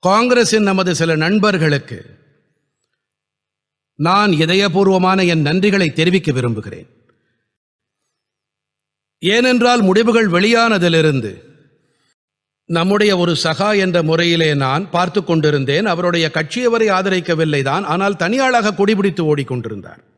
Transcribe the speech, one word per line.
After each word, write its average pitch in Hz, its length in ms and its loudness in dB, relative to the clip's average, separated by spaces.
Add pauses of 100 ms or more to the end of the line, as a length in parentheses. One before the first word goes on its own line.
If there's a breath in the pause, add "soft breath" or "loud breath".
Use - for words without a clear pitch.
காங்கிரசின் 220 600 2
நமது 185 320 0
சில 160 220 -2
நண்பர்களுக்கு 160 800 0 (2000)
நான் 190 340 2
இதயபூர்வமான 185 920 2
என் 165 220 0
நன்றிகளை 185 460 0
தெரிவிக்க 175 400 0
விரும்புகிறேன். 107 560 -6 (2250)
ஏனென்றால், 240 600 2
முடிவுகள் 214 460 2
வெளியானதிலிருந்து 175 1040 2 (1400)
நம்முடைய 202 460 2
ஒரு 175 200 0
சகா 170 320 -2 (100)
என்ற 185 240 0
முறையிலே 165 520 0
நான் 139 360 -2
பார்த்து 180 320 -2
கொண்டிருந்தேன். 151 640 0
அவருடைய 170 440 -2
கட்சி 160 340 -6
அவரை 226 240 2
ஆதரிக்கவில்லை 175 760 -2
தான், 147 220 -2
ஆனால் 190 380 -2
தனியாளாக 233 520 0
கொடிபிடித்து 196 500 0
ஓடிக்கொண்டிருந்தார். 123 800 -6 (160)